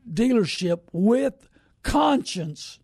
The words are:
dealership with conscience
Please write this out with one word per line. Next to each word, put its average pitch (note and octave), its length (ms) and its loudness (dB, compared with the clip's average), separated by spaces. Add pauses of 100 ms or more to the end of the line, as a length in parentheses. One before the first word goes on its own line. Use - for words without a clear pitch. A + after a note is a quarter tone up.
dealership F3+ 760 0 (100)
with A#3 560 0 (340)
conscience F#3 1000 -2